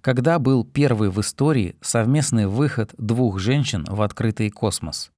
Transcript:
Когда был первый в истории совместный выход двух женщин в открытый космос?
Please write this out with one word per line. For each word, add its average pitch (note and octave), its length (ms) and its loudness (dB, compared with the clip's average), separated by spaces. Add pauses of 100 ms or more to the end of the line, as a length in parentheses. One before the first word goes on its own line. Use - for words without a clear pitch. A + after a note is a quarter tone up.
Когда C3+ 380 2
был C3 260 2
первый A#2 440 2
в F#2+ 100 -2
истории C3+ 640 0
совместный A#2+ 640 0
выход A2+ 500 -2
двух A2 420 0
женщин A2 460 0
в G2 160 -4
открытый G#2+ 480 -2
космос? - 680 -6